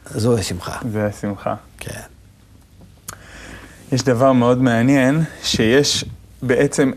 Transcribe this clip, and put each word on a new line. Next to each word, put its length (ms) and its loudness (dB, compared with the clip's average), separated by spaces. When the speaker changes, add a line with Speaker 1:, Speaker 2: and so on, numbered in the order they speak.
Speaker 1:
זו 220 2
השמחה. 420 -8
Speaker 2:
זה 140 -2
השמחה. 500 -6
Speaker 1:
כן. 220 -12
Speaker 2:
יש 120 -2
דבר 300 4
מאוד 280 4
מעניין, 640 4
שיש 640 2
בעצם 560 0